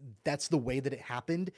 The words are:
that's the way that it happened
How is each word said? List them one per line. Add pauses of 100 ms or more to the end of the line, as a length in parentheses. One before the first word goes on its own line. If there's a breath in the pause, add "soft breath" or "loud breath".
(240)
that's
the
way
that
it
happened